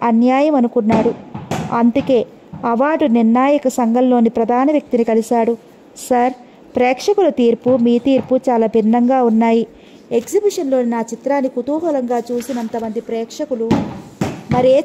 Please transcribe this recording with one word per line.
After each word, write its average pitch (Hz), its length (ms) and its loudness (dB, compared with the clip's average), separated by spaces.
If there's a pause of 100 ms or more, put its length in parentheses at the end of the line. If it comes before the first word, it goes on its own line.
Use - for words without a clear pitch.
అన్యాయం 254 520 2
అనుకున్నాడు. 233 580 0 (600)
అందుకే 240 520 0 (400)
అవార్డు 285 400 0
నిర్ణాయక 247 640 2
సంఘంలోని 247 640 2
ప్రధాన 240 420 0
వ్యక్తిని 254 320 0
కలిశాడు. 226 540 0 (520)
"సార్, 247 240 2 (420)
ప్రేక్షకుల 285 540 2
తీర్పు, 240 480 2
మీ 240 220 2
తీర్పు 262 360 0
చాలా 240 300 0
భిన్నంగా 240 580 2
ఉన్నాయి. 226 440 2 (440)
ఎగ్జిబిషన్లో 269 720 -2
నా 233 200 -2
చిత్రాన్ని 262 480 -2
కుతూహలంగా 254 720 -4 (100)
చూసినంతమంది 226 680 -6
ప్రేక్షకులు 226 680 -6 (840)
మరే 262 320 4